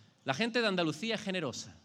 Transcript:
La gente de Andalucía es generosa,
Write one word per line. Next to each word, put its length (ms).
La 100
gente 260
de 60
Andalucía 480
es 80
generosa, 520